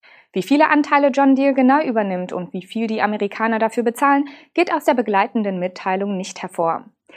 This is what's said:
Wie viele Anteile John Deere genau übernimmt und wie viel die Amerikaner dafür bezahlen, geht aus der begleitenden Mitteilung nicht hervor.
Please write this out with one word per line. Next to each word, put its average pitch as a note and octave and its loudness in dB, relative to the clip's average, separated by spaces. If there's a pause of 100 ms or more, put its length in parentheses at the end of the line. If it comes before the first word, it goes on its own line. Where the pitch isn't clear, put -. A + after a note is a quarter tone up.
(320)
Wie F#3+ -2
viele D4 4
Anteile D4 4
John C4+ 4
Deere C#4 2
genau C4+ 4
übernimmt F#3+ -4
und F3 -8
wie F3+ -10
viel A3+ -6
die A3 -4
Amerikaner G#3 -2
dafür A3 -2
bezahlen, C#4+ 2 (300)
geht F4 0
aus D4+ -4
der D4+ 2
begleitenden G#3 0
Mitteilung F#3+ -4
nicht F#3 -10
hervor. E3 -4 (300)